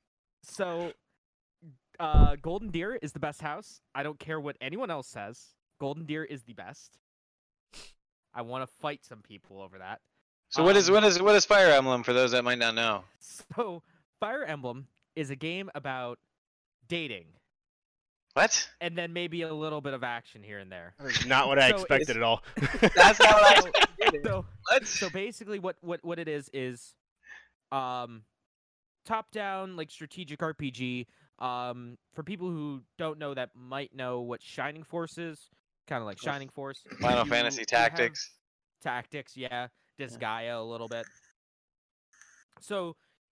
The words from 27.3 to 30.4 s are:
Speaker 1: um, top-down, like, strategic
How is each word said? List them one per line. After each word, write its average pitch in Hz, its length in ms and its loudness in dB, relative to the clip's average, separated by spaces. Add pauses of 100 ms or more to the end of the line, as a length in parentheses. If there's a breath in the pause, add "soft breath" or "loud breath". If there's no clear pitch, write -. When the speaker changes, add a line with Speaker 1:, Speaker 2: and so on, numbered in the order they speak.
Speaker 1:
um, 123 500 -6 (840)
top-down, 196 720 -8
like, 156 140 -10
strategic 151 520 -14